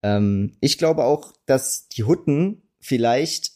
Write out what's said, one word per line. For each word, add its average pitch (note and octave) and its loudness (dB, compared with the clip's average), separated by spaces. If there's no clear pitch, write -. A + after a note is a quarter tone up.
ähm, G2+ 0
ich - 0
glaube D#3+ 0
auch, C#3+ -2
dass - 0
die - -6
Hutten E3+ 0
vielleicht B2+ -2